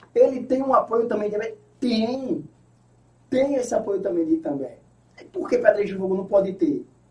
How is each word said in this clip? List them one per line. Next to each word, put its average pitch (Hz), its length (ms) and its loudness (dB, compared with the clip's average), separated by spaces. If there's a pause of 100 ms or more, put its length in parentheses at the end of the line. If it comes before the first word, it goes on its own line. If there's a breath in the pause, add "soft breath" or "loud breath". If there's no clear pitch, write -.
(140)
Ele 254 300 4
tem 262 180 0
um 269 100 0
apoio 226 340 2
também 208 240 -2
de... 208 60 -4 (420)
Tem. 226 680 -2 (800)
Tem 277 280 2
esse - 180 -4
apoio 226 260 0
também 349 260 -2
de 320 120 2
também. 277 380 -6 (440)
E - 40 -20
por - 240 -8
que - 100 2
Pedra 208 260 4
de 190 100 -6
Fogo 190 220 -2
não 190 100 -4
pode 196 280 2
ter? 143 300 -2 (260)